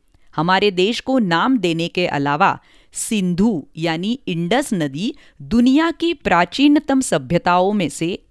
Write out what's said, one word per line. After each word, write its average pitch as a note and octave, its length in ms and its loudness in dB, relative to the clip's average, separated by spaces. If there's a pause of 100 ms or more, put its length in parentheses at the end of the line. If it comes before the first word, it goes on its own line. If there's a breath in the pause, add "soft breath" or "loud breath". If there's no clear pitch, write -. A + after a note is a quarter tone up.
(360)
हमारे F#3+ 340 0
देश F#3 300 0
को C4 180 0
नाम G#3 400 2
देने E3+ 300 -2
के F3 180 -2
अलावा C#3+ 540 0 (320 soft breath)
सिंधु F#3 720 -2 (100)
यानी E3+ 420 -4 (100)
इंडस F#3 460 -2
नदी D#3+ 400 -4 (280 soft breath)
दुनिया B3+ 480 2
की E4 240 -4
प्राचीनतम C4 840 2
सभ्यताओं F3+ 720 0
में F#3+ 160 0
से E3 300 -6 (120)